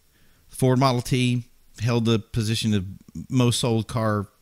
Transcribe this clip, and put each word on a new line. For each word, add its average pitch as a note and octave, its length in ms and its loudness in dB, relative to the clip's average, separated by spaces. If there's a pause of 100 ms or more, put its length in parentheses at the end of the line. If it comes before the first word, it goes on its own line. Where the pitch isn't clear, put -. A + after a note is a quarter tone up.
(480)
Ford B2+ 300 2
Model B2+ 240 2
T B2 440 0 (340)
held A#2 260 0
the A2+ 140 2
position A2 560 -2
of F#2+ 100 -2 (440)
most B2 300 2
sold A2+ 280 -2
car G#2+ 400 -2 (140)